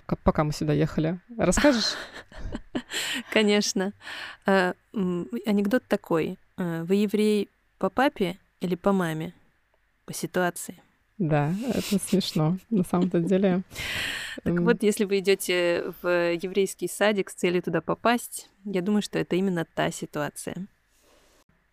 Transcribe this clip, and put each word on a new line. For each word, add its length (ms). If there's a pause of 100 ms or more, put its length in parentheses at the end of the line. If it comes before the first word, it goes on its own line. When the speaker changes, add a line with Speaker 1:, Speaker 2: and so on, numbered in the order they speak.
Speaker 1:
к-, 180
пока 200
мы 100
сюда 200
ехали. 460 (180)
Расскажешь? 580 (680)
Speaker 2:
<laughs> 720
Конечно. 600 (520)
Э, 280 (200)
м, 340 (180)
анекдот 420
такой. 500 (200)
Э, 260
вы 120
еврей 540 (300)
по 100
папе 480 (240)
или 140
по 160
маме? 420 (720)
По 80
ситуации. 640 (440)
Speaker 1:
Да, 340 (200)
это 260
смешно, 580 (120)
на 140
самом-то 360
деле. 480
Speaker 2:
<laughs> 40 (720)
Так 100
Speaker 1:
М. 120
Speaker 2:
вот, 180
если 220
вы 140
идёте 640 (200)
в 40 (360)
еврейский 440
садик 440
с 20
целью 300
туда 180
попасть, 680 (160)
я 160
думаю, 200
что 160
это 180
именно 300 (100)
та 160
ситуация. 760 (1040)